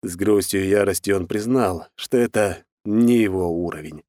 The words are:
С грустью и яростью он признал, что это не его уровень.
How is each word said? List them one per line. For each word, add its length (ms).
С 140
грустью 480
и 40
яростью 480
он 120
признал, 640
что 220
это 480
не 340
его 320
уровень. 580